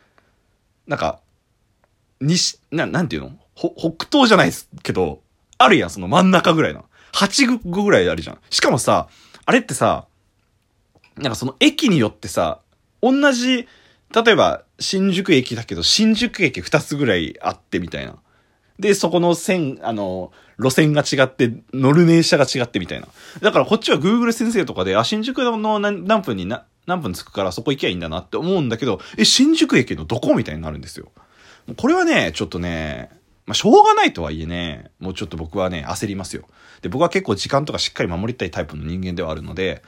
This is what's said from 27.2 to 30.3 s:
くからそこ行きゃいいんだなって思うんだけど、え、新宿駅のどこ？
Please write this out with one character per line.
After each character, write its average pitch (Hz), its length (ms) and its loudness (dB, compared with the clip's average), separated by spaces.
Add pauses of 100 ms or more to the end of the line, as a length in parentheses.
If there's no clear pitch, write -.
く - 80 -20
か 101 100 -4
ら 95 80 -2
そ 117 100 -8
こ 147 100 -2
行 135 80 -4
き - 60 -4
ゃ 147 40 0
い 95 40 -4
い - 20 -6
ん 90 40 -8
だ 82 100 -8
な 80 100 -6
っ - 80 -14
て 110 100 -8
思 160 200 -4
う 170 40 0
ん 131 80 -2
だ 113 80 -2
け 143 80 -6
ど、 101 160 -2 (160)
え、 220 80 4
新 294 300 4
宿 320 220 2
駅 - 180 0
の 80 100 -10
ど 87 140 -4
こ？ 294 140 2